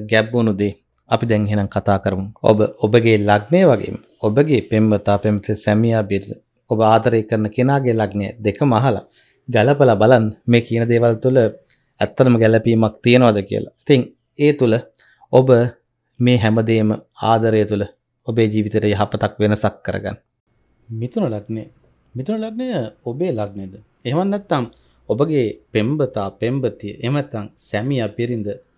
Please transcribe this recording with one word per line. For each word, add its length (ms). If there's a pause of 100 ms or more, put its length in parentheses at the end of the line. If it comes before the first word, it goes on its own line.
ගැබ් 240
වුණු 220
දේ 200 (360)
අපි 180
දැන් 180
එහෙනම් 220
කතා 320
කරමු. 260 (140)
ඔබ, 200 (220)
ඔබගේ 360
ලග්නය 480
වගේම 320 (200)
ඔබගේ 440
පෙම්වතා, 560
පෙම්වතිය, 380
සැමියා, 480
බිරිඳ, 300 (360)
ඔබ 120
ආදරය 420
කරන 260
කෙනාගේ 440
ලග්නය 320 (140)
දෙකම 340
අහලා 320 (440)
ගලපලා 460
බලන්න 300 (180)
මේ 180
කියන 260
දේවල් 280
තුළ 220 (640)
ඇත්තටම 380
ගැළපීමක් 640
තියනවද 420
කියලා. 340
ඉතින් 240 (380)
ඒ 140
තුළ 220 (580)
ඔබ 140 (720)
මේ 180
හැමදේම 520 (300)
ආදරය 460
තුළ 200 (420)
ඔබේ 200
ජීවිතයට 380
යහපතක් 520
වෙනසක් 460
කරගන්න. 340 (720)
මිථුන 360
ලග්නය. 380 (500)
මිථුන 260
ලග්නය 280 (340)
ඔබේ 300
ලග්නයද? 420 (260)
එහෙම 300
නැත්නම් 340 (460)
ඔබගේ 360 (240)
පෙම්වතා, 640
පෙම්වතිය, 640
එහෙම 160
නැත්නම් 320 (100)
සැමියා, 520
බිරිඳ 400 (300)